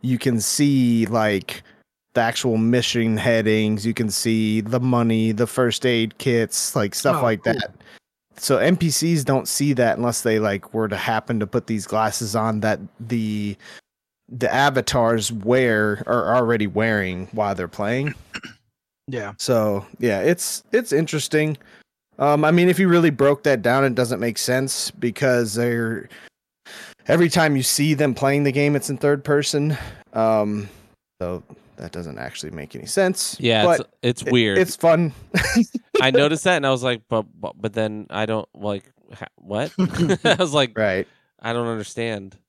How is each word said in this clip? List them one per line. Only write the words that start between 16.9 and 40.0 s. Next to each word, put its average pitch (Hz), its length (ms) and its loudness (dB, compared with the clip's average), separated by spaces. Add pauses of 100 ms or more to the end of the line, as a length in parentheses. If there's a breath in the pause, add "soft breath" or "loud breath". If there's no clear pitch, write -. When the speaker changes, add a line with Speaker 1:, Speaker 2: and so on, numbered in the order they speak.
Speaker 1:
while 104 220 -2
they're 90 140 -6
playing. 123 460 -4 (200)
Speaker 2:
<clears throat> - 200 -16 (520)
Yeah. 107 300 -10
Speaker 1:
So, 107 480 0 (140)
yeah, 101 220 0
it's, - 520 -2
it's 233 180 0
interesting. 151 680 -2 (600 soft breath)
Um, 147 240 2
I 156 80 4
mean, 175 200 6
if 170 80 2
you 190 100 4
really 170 220 6
broke 139 320 2
that 135 180 2
down, 123 240 2
it 131 100 2
doesn't 120 240 0
make 117 200 -4
sense 131 540 -2
because 120 600 0
they're, 117 560 -2 (1000 loud breath)
every 170 220 4
time 156 260 2
you 131 80 0
see 147 300 0
them 143 220 2
playing 143 300 2
the 143 60 2
game, 147 240 2
it's 135 140 -2
in 139 80 -4
third 143 260 0
person. 147 540 0 (380 loud breath)
Um, 104 560 0 (500 loud breath)
so 90 220 -8 (340)
that - 160 -14
doesn't 82 240 -12
actually 64 360 -12
make 76 220 -14
any 65 120 -14
sense. - 520 -2
Speaker 3:
Yeah, 110 340 2
it's, - 100 2
Speaker 1:
But - 80 -14 (120)
Speaker 3:
it's 123 200 -2
Speaker 1:
it, - 100 -2
Speaker 3:
weird. 110 240 4
Speaker 1:
it's 175 180 2
fun. 165 380 2 (440)
<laughs> 240 440 0
Speaker 3:
I 131 100 4
noticed 147 340 2
that, 180 120 4
and 139 100 0
I 135 40 2
was 127 120 0
like, 123 280 -2
"But, 110 160 -2 (120)
but, - 220 -12
but 104 140 -6
then 107 340 -4
I 104 160 -4
don't, 110 300 -4
like, 101 300 -6 (280)
ha-, - 140 -16 (100)
what?" 107 400 -6
<laughs> - 20 -8
I 180 600 0